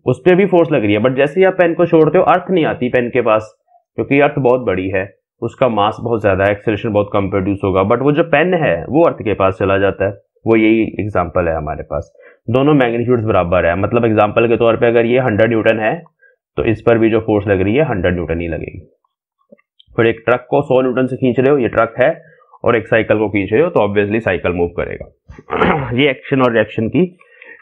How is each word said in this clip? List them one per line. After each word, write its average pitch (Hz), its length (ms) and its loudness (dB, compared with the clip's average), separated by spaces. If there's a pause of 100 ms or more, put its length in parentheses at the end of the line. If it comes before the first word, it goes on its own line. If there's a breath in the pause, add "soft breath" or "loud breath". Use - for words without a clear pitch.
उस 127 200 -2
पे 180 100 6
भी 196 100 4
फोर्स 170 260 2
लग 131 120 0
रही 104 100 2
है, 107 60 2
but 127 160 0
जैसे 151 240 0
ही 190 60 4
आप 185 80 2
पेन 175 200 2
को 175 120 0
छोड़ते 160 320 4
हो 147 80 4
अर्थ 180 260 0
नहीं 160 140 0
आती 120 240 -4
पेन 123 200 0
के 123 120 -2
पास, 110 300 0 (460)
क्योंकि 139 220 0
अर्थ 147 200 2
बहुत 127 220 2
बड़ी 95 280 -2
है, 95 140 -2 (380)
उसका 120 280 -2
मास 107 300 0
बहुत 113 220 -4
ज्यादा 98 240 2
है, 101 60 2
एक्सेलरेशन 107 380 -4
बहुत 101 240 0
कम 98 160 0
प्रोड्यूस 98 340 -2
होगा, 95 200 0
but 120 180 0
वो 143 100 0
जो 147 140 2
पेन 160 300 0
है 123 200 0 (140)
वो 151 140 2
अर्थ 131 200 0
के 104 100 -2
पास 95 260 0
चला 98 180 0
जाता 95 280 0
है। 107 60 -2 (340)
वो 113 100 4
यही 110 260 4 (180)
एग्जांपल 92 480 -2
है 80 80 -2
हमारे 78 280 -8
पास, - 280 -10 (380 soft breath)
दोनों 139 240 2
मैग्नीट्यूड्स 120 500 0
बराबर 90 420 0
है। 85 100 0
मतलब 110 300 0
एग्जांपल 107 420 2
के 113 100 2
तौर 113 200 2
पे 117 100 2
अगर 117 180 2
ये 123 140 0
हंड्रेड 113 300 0
न्यूटन 110 300 0
है 113 160 -2 (600 soft breath)
तो 71 60 -2
इस 107 180 -2
पर 117 160 4
भी 113 120 4
जो 110 100 0
फोर्स 104 280 -2
लग 95 140 2
रही 104 140 0
है 151 100 2
हंड्रेड 92 280 -2
न्यूटन 85 280 -4
ही 85 60 -6
लगेगी। - 400 -10 (1080)
फिर 113 120 2
एक 113 180 -2
ट्रक 123 240 0
को 139 120 0
सौ 131 200 0
न्यूटन 127 260 0
से 127 100 -8
खींच 123 220 -2
रहे 131 120 2
हो, 147 60 2
ये 117 100 0
ट्रक 110 320 -2
है, 139 120 2 (520 soft breath)
और 117 120 2
एक 110 120 -2
साइकिल 110 300 2
को 107 120 0
खींच 98 240 -4
रहे 123 80 4
हो, 175 80 0
तो 156 120 0
obviously 104 400 0
साइकिल 92 300 -2
मूव 87 160 -2 (100)
करेगा। - 1200 -6
<clears throat> - 0 -
ये 139 120 2
एक्शन 131 320 -2
और 123 120 2
रिएक्शन 110 360 0
की, 170 140 2 (580 loud breath)